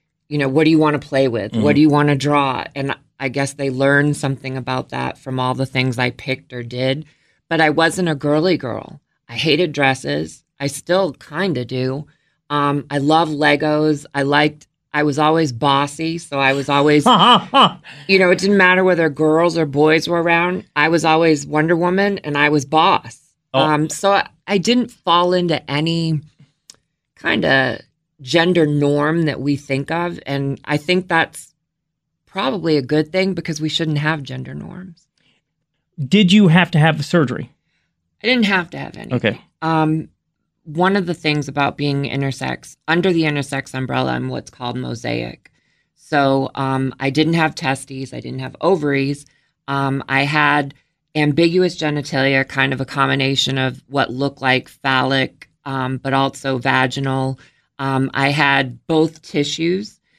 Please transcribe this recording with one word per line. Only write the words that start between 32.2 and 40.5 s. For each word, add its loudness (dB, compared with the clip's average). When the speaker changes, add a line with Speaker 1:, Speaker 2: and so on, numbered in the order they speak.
Speaker 1:
probably -2
a 0
good -2
thing 0
because -8
we -4
shouldn't -2
have -2
gender -12
norms. -16
Speaker 2:
Did 4
you 8
have 6
to 2
have 4
the -6
surgery? -2
Speaker 1:
I -6
didn't 2
have 0
to -12
have -12
any. -10
Speaker 2:
Okay. 0
Speaker 1:
Um, 0